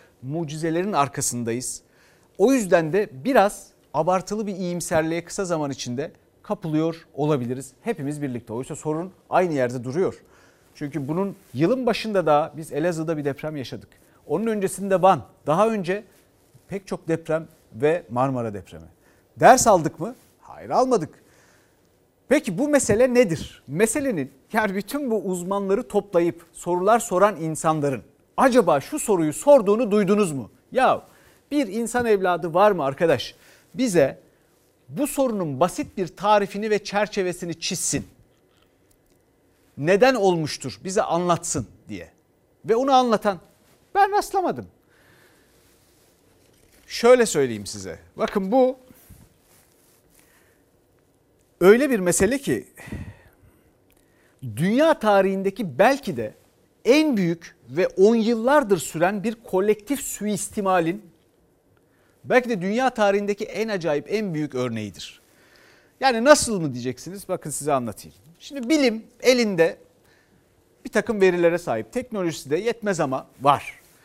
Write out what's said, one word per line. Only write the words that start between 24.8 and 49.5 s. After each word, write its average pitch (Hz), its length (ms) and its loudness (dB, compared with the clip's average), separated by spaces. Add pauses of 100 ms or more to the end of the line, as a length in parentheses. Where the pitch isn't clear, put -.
bu 214 140 -2
uzmanları 196 640 -2
toplayıp 180 640 -2
sorular 185 460 0
soran 196 380 2
insanların 151 680 -2 (340)
acaba 202 440 4
şu - 180 -10
soruyu 170 340 0
sorduğunu 220 580 4
duydunuz 202 420 2
mu? 123 180 -8 (220)
"Ya 208 300 2 (480)
bir 285 160 0
insan 233 400 -4
evladı 180 480 0
var 208 160 6
mı 170 140 -2
arkadaş? 135 500 0 (400)
Bize 180 440 2 (720)
bu 185 180 -4
sorunun 202 540 -2
basit 185 360 -2
bir 185 120 -4
tarifini 208 640 0
ve 208 140 -2
çerçevesini 185 760 -4
çizsin. - 460 -4 (1700)
Neden 202 360 4
olmuştur? 170 680 -2
Bize 185 180 -2
anlatsın." 170 640 -2 (220)
diye. 87 220 -14 (540)
Ve 196 120 0
onu 269 160 0
anlatan 220 460 2 (560)
ben 392 180 4
rastlamadım. 339 540 -2 (2250)
Şöyle 240 400 4
söyleyeyim 117 400 -2
size. 92 320 -12 (180)
Bakın 196 360 -2
bu 254 260 2 (2750)